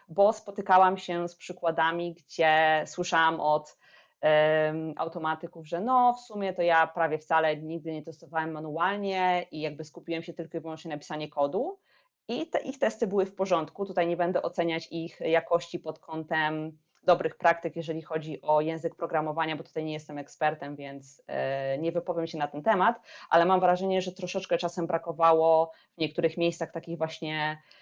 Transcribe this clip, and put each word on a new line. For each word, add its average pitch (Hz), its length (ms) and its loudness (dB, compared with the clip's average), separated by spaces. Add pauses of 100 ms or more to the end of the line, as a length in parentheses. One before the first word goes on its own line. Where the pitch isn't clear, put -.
bo 196 240 4
spotykałam 190 680 4
się 175 300 -4
z - 80 -20
przykładami, 170 800 -2
gdzie 156 720 2
słyszałam 165 540 0
od, 151 380 0 (420)
em, 156 760 4
automatyków, 160 720 -6
że 170 120 -4
no, 247 340 4
w 240 60 -12
sumie 202 320 -6
to 185 100 -2
ja 165 240 6
prawie 160 320 -2
wcale 160 380 0
nigdy 160 360 -8
nie 156 100 -8
testowałem 160 500 -8
manualnie 180 1000 -2
i 156 100 -8
jakby 151 240 -6
skupiłem 165 380 -8
się 170 100 -12
tylko 165 260 -8
i - 20 -6
wyłącznie 160 300 -10
na 151 80 -6
pisaniu 151 300 -8
kodu 175 500 -2 (500)
i 277 180 -4
te - 140 -2
ich - 180 -8
testy 220 280 0
były 190 200 2
w 196 80 -10
porządku. 180 520 -2
Tutaj 180 200 0
nie 170 100 0
będę 175 260 0
oceniać 165 480 -2
ich 165 300 -8
jakości 165 580 0
pod 156 200 -10
kątem 156 800 -4 (240)
dobrych 170 340 2
praktyk, 170 400 0
jeżeli 160 260 -6
chodzi 156 400 -6
o 151 180 2
język 160 340 -4
programowania, 160 600 -2
bo 160 80 -10
tutaj 156 200 -6
nie 156 80 -4
jestem 151 260 -10
ekspertem, 147 580 -4
więc, 139 500 -14
e, 135 520 -2
nie 165 140 -2
wypowiem 170 340 -4
się 165 120 -8
na 147 100 -2
ten 147 140 -10
temat, 202 380 2 (300)
ale 170 140 6
mam 185 160 4
wrażenie, 185 420 2
że 185 100 -6
troszeczkę 180 460 -4
czasem 175 280 -4
brakowało 165 840 4 (220)
w - 60 -8
niektórych 160 360 0
miejscach 170 360 -2
takiej 165 240 -8
właśnie 156 640 -4 (200)